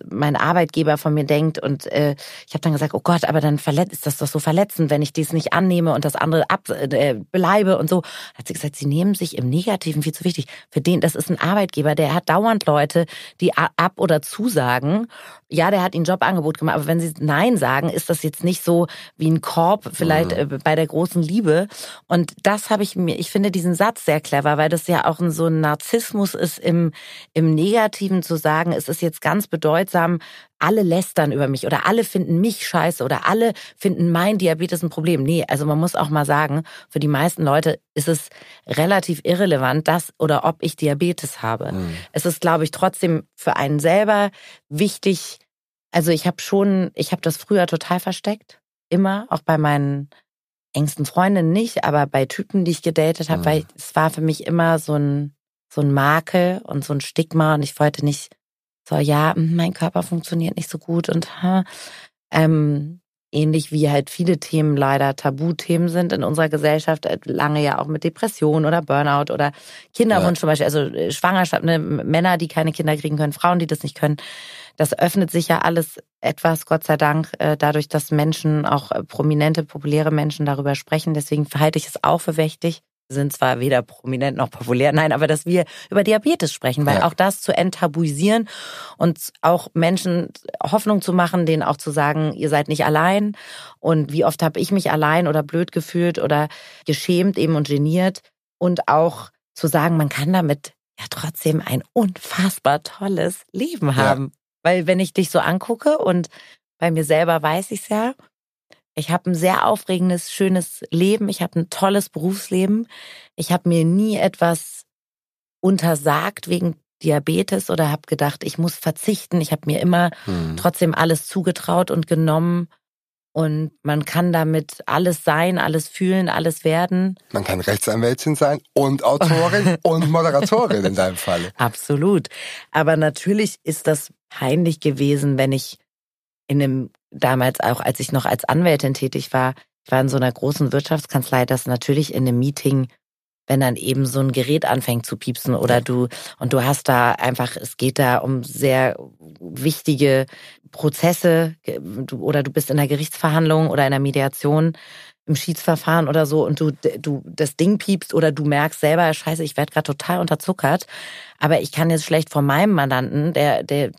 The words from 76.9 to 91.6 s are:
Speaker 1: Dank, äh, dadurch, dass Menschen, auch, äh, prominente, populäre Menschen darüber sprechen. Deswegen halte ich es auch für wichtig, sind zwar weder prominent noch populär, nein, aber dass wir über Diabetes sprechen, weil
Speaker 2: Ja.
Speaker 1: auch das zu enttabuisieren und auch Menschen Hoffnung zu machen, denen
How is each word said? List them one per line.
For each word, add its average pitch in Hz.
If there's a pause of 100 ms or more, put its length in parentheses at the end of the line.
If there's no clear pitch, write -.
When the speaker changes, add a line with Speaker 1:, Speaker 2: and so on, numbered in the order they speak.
Speaker 1:
Dank, 156
äh, 151
dadurch, 147
dass -
Menschen, 151
auch, 143
äh, -
prominente, 151
populäre 151
Menschen 151
darüber 143
sprechen. 160
Deswegen 147 (120)
halte 156
ich -
es -
auch 160
für 160
wichtig, 160 (260)
sind 139
zwar 127
weder 127
prominent 131
noch 127
populär, 123
nein, 151
aber 151
dass 151
wir 175 (260)
über 196
Diabetes 214
sprechen, 135
weil 143
Speaker 2:
Ja. 170
Speaker 1:
auch 165
das 196
zu -
enttabuisieren 175 (480)
und - (120)
auch 170
Menschen 175 (340)
Hoffnung 208
zu 180
machen, 175
denen 160